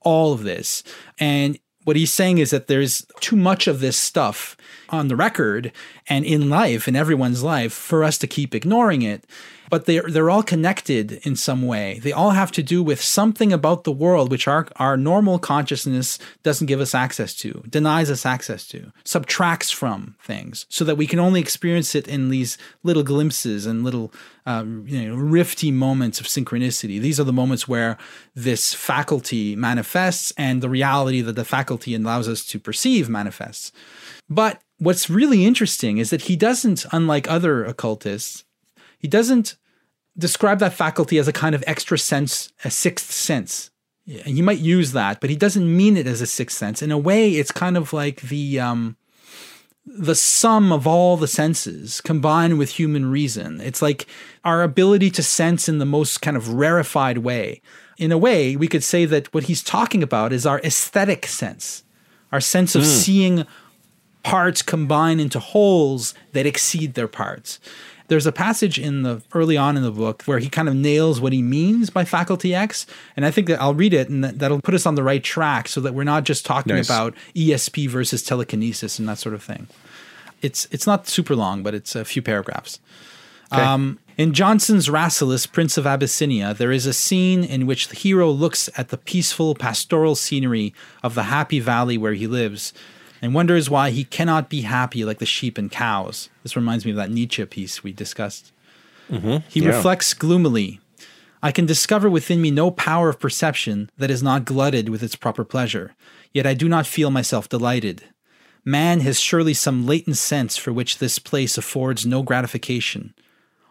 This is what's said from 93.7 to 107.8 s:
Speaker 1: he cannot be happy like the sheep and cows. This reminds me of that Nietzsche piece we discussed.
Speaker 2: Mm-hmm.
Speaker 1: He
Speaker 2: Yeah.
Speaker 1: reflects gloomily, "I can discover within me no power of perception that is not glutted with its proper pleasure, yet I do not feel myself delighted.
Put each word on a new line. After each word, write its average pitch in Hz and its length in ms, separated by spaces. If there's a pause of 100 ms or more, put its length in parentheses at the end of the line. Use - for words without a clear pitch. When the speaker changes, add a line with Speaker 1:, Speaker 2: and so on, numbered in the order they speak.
Speaker 1:
he 120 140
cannot 160 440
be 147 140
happy 120 420
like 107 140
the 113 80
sheep - 320
and 101 140
cows. 104 580 (140)
This - 120
reminds 117 300
me 110 60
of 104 60
that 101 120
Nietzsche 117 360
piece - 380
we 98 80
discussed. 101 600 (600)
Speaker 2:
Mm-hmm. 120 260 (120)
Speaker 1:
He 160 120
Speaker 2:
Yeah. 160 80
Speaker 1:
reflects 185 440
gloomily, 127 640 (640)
"I 147 100
can 170 140
discover 196 460
within 170 300
me 156 100
no 156 180
power 165 400
of 139 100
perception 120 800
that 135 140
is 127 100
not 131 240
glutted 131 440
with 110 120
its 117 140
proper - 280
pleasure, 110 520 (360)
yet 135 140
I 135 80
do 131 160
not 160 160
feel 147 240
myself 127 400
delighted. 120 540 (600)